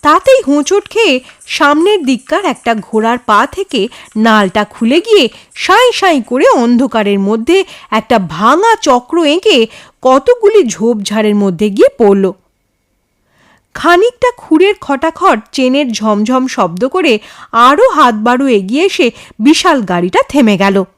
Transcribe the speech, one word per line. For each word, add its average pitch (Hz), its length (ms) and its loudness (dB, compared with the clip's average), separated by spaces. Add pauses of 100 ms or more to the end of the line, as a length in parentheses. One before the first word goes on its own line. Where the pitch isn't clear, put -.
তাতেই 392 400 2
হোঁচট 294 460 -2
খেয়ে 330 320 -2 (260)
সামনের 320 580 0
দিককার 285 400 -4
একটা 247 300 -2
ঘোড়ার 220 440 -4
পা 220 340 0
থেকে 277 360 -6 (280)
নালটা 214 480 0
খুলে 240 360 -2
গিয়ে 415 280 2 (260)
সাঁই 453 380 2
সাঁই 330 300 0
করে 277 260 0
অন্ধকারের 233 680 0
মধ্যে 226 460 0 (260)
একটা 226 280 -2
ভাঙা 233 580 0
চক্র 302 480 -2
এঁকে 302 420 0 (360)
কতগুলি 415 600 2
ঝোপঝাড়ের 214 720 -2
মধ্যে 202 360 -2
গিয়ে 269 180 2 (100)
পড়ল। 202 340 2 (1400)
খানিকটা 440 640 0
খুরের 359 440 0
খটাখট 320 580 -2 (140)
চেনের 262 400 -2
ঝমঝম 214 540 -2
শব্দ 190 420 -4
করে 285 300 -2 (340)
আরও 285 380 4
হাত 285 240 2
বাড়ু 247 320 -2
এগিয়ে 233 380 0
এসে 247 260 0 (280)
বিশাল 285 440 2
গাড়িটা 180 360 -2 (100)
থেমে 226 280 2
গেল। 196 280 0 (140)